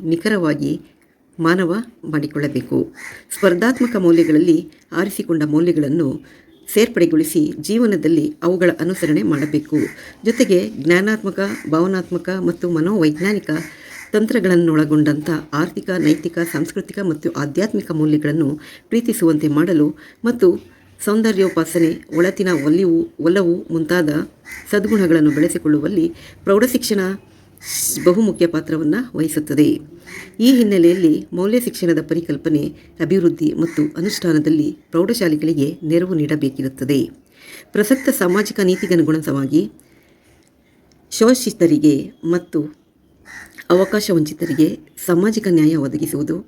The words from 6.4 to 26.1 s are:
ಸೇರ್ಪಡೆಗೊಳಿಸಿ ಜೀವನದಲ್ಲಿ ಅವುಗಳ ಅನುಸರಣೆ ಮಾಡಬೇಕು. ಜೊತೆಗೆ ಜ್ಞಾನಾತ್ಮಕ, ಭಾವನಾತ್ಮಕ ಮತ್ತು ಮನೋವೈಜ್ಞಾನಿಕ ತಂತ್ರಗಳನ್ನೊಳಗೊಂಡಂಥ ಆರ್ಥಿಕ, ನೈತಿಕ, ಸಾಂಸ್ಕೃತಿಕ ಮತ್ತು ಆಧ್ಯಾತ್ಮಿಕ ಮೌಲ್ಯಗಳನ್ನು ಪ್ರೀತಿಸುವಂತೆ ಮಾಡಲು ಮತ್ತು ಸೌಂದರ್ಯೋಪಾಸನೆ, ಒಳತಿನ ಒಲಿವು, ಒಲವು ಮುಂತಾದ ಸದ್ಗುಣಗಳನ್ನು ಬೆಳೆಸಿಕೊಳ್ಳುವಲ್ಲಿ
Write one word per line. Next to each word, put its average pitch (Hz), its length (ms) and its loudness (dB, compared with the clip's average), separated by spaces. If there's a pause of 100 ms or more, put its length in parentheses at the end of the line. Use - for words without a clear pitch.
ಸೇರ್ಪಡೆಗೊಳಿಸಿ 170 760 2 (160)
ಜೀವನದಲ್ಲಿ 170 680 0 (180)
ಅವುಗಳ 175 280 2 (100)
ಅನುಸರಣೆ 170 420 0
ಮಾಡಬೇಕು. 151 560 -2 (460)
ಜೊತೆಗೆ 214 340 2 (180)
ಜ್ಞಾನಾತ್ಮಕ, 190 640 0 (300)
ಭಾವನಾತ್ಮಕ 175 580 -2 (120)
ಮತ್ತು 175 300 -4
ಮನೋವೈಜ್ಞಾನಿಕ 170 800 0 (640)
ತಂತ್ರಗಳನ್ನೊಳಗೊಂಡಂಥ 165 1160 2 (240)
ಆರ್ಥಿಕ, 175 460 -4
ನೈತಿಕ, 151 400 -2 (140)
ಸಾಂಸ್ಕೃತಿಕ 170 460 -6
ಮತ್ತು 156 320 -4
ಆಧ್ಯಾತ್ಮಿಕ 156 600 -4
ಮೌಲ್ಯಗಳನ್ನು 151 600 0 (380)
ಪ್ರೀತಿಸುವಂತೆ 165 600 0
ಮಾಡಲು 151 400 2 (360)
ಮತ್ತು 233 240 2 (520)
ಸೌಂದರ್ಯೋಪಾಸನೆ, 185 920 0 (240)
ಒಳತಿನ 185 340 0 (140)
ಒಲಿವು, 165 340 2 (220)
ಒಲವು 170 340 2 (160)
ಮುಂತಾದ 160 400 0 (600)
ಸದ್ಗುಣಗಳನ್ನು 190 600 4
ಬೆಳೆಸಿಕೊಳ್ಳುವಲ್ಲಿ 160 800 0 (340)